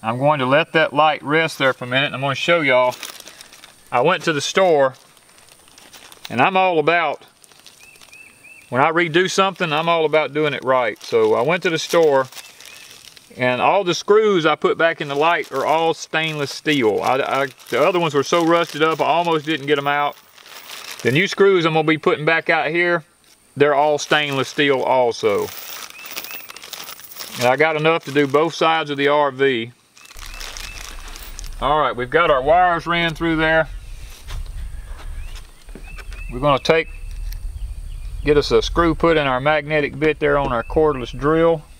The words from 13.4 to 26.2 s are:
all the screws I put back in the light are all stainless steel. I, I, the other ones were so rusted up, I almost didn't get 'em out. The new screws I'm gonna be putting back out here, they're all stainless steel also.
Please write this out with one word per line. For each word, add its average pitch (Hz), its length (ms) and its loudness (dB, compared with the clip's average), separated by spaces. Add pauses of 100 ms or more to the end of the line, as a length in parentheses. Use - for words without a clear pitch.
all 170 220 2
the 175 100 -2
screws 202 520 2
I 151 100 4
put 175 220 0
back 165 240 0
in 151 80 -6
the 139 60 -4
light 160 360 0
are 131 140 -2
all 160 280 2
stainless 156 600 -4
steel. 113 500 2
I, 123 140 2
I, 135 300 -2 (220)
the 131 160 2
other 180 140 2
ones 160 140 -2
were 139 100 0
so 170 220 2
rusted 165 360 0
up, 160 200 0
I 131 60 0
almost 160 380 0
didn't 151 200 -4
get 147 120 2
'em 143 100 -2
out. 143 280 -2 (840)
The 120 100 0
new 170 160 2
screws 196 380 2
I'm 160 80 0
gonna 156 120 2
be 156 120 2
putting 151 260 -2
back 160 260 0
out 156 200 0
here, 175 340 0 (540)
they're 143 180 4
all 147 220 4
stainless 143 500 0
steel 139 340 0
also. 113 680 0 (1900)